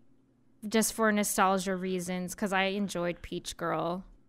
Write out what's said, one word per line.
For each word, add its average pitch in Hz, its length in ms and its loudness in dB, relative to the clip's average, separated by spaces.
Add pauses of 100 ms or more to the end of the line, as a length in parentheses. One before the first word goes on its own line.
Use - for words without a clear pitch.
(680)
just 214 260 2
for 220 180 4
nostalgia 196 640 2
reasons, 180 600 -4
'cause 196 180 -2
I 190 100 4
enjoyed 185 580 -2
Peach - 360 -8
Girl. 165 460 -2 (260)